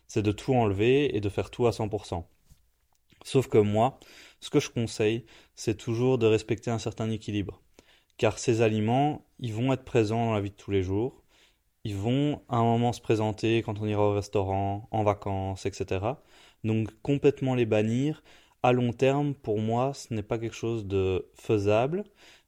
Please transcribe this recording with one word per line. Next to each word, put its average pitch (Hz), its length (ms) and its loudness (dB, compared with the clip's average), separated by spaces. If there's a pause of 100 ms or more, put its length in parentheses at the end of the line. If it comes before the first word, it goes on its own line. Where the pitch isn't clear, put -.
C'est - 140 -2
de 104 120 2
tout 131 200 -2
enlever 120 640 2
et 107 60 -2
de 101 80 -2
faire 98 200 -4
tout 123 180 0
à 113 40 2
cent 107 160 -4
pour 104 180 -6
cent. 87 240 -8 (960)
Sauf 131 240 0
que - 100 2
moi, 104 400 2 (440)
ce - 80 -14
que 151 100 2
je - 100 -2
conseille, 113 540 -2 (320)
c'est 107 220 -4
toujours 123 400 0
de 113 80 2
respecter 110 440 0
un 117 100 -2
certain 113 300 -6
équilibre. 104 520 -6 (560)
Car 107 200 2
ces 117 240 2
aliments, 117 640 2 (140)
ils 117 140 -6
vont 123 180 0
être 131 140 -2
présents 113 400 2
dans 113 80 0
la 104 80 0
vie 101 80 -4
de 98 60 -18
tous - 160 -10
les 98 120 2
jours. 101 400 -4 (640)
Ils 104 100 -6
vont 131 540 0
à 120 80 0
un 117 60 4
moment 117 280 2
se - 80 -6
présenter 110 600 0
quand 107 180 -6
on 107 60 -4
ira 104 200 2
au 104 80 4
restaurant, 98 760 -2
en 110 120 0
vacances, 98 600 -2
et 98 60 -4
cetera. 98 500 -4 (440)
Donc 110 240 -2 (120)
complètement 135 540 0
les 123 100 2
bannir, 113 560 0 (400)
à 127 120 4
long 123 180 2
terme, 139 420 2
pour 107 260 -4
moi, 117 340 0
ce - 200 -12
n'est 107 100 -4
pas 117 140 -4
quelque 113 180 -8
chose 113 300 -6
de 95 480 0
faisable. 113 720 0 (440)